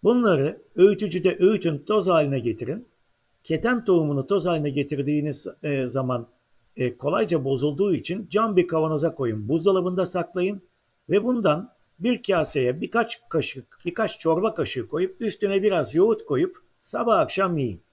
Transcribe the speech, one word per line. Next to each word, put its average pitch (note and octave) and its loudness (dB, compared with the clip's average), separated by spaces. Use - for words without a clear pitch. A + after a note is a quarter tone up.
Bunları F#3+ 2
öğütücüde F#3 4
öğütün, F3 2
toz G3 0
haline D3 2
getirin. A#2+ -6
Keten A3+ -2
tohumunu D3 2
toz F#3 0
haline D#3 0
getirdiğiniz, C#3+ -2
e, C#3 -2
zaman, B2 -4
e, B2 -2
kolayca E3 -2
bozulduğu D3 0
için F#3 -6
cam G#3+ 0
bir F3 4
kavanoza D#3 0
koyun, A2 -4
buzdolabında F3+ 2
saklayın F3+ -4
ve G3+ 2
bundan G#3 0
bir A#3 0
kaseye D3 0
birkaç A3+ -4
kaşık, - -6
birkaç F3 -4
çorba F3+ 0
kaşığı C3 -4
koyup F#3 -4
üstüne G3 -2
biraz F3 0
yoğurt G#3+ 4
koyup D3 -2
sabah A3+ 0
akşam F3 0
yiyin. A2 -4